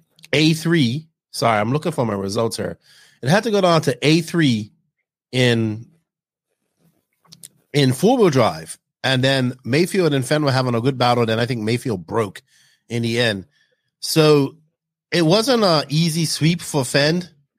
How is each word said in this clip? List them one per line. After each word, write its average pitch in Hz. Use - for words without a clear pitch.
A 156
three. 156
Sorry, 113
I'm 113
looking 156
for 123
my 107
results 101
here. 90
It 123
had 208
to 233
go 202
down 170
to 139
A 165
three 127
in, 117
in 135
four-wheel 214
drive. 92
And 127
then 131
Mayfield 165
and 131
Fenn 151
were 139
having 127
a 113
good 131
battle. 120
Then 113
I 120
think 120
Mayfield 107
broke 104
in 117
the 117
end. 104
So 151
it 170
wasn't 220
an 156
easy 160
sweep 160
for 143
Fenn, 151